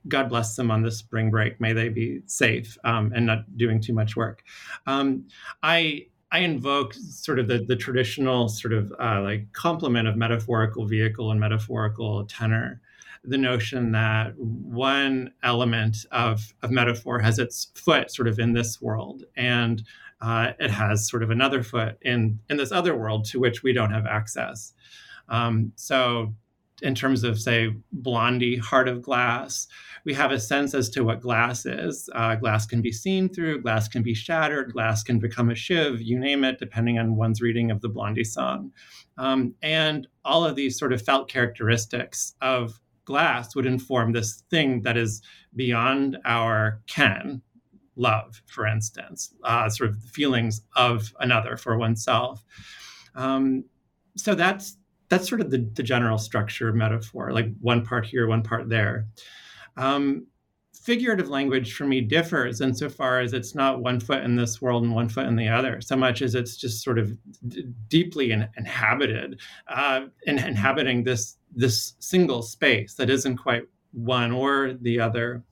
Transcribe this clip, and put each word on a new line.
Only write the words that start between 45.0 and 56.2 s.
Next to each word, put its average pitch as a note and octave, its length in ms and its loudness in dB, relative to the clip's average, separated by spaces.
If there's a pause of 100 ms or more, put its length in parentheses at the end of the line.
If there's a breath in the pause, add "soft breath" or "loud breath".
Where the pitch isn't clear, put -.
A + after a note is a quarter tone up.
beyond C3 680 2
our A2+ 640 2
ken, C3+ 540 0 (560)
love, A2+ 480 0
for A2+ 200 -6
instance, - 680 -4 (100)
uh, A#2 240 2
sort A2 220 0
of G#2 120 -4
the - 60 -16
feelings A#2 540 0 (160)
of A#2+ 420 2
another A#2 380 0
for A2+ 200 -2
oneself. A#2 680 0 (680 loud breath)
Um, C3 500 0 (500)
so - 180 0
that's, F#3 440 0 (320)
that's F#3 180 2
sort A3+ 140 -2
of D#3 80 -2
the, A#2+ 240 0
the C#3 100 -4
general A#2+ 340 2
structure A2 520 -2